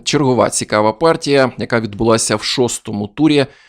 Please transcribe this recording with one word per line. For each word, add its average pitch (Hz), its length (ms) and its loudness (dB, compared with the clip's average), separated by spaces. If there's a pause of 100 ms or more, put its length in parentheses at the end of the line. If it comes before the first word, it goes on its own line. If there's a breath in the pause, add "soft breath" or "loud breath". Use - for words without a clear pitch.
чергова 127 460 2
цікава 107 440 0
партія, 143 640 0
яка 117 220 -2
відбулася 110 560 0
в - 80 -4
шостому 110 640 -4
турі. 147 380 2 (240 soft breath)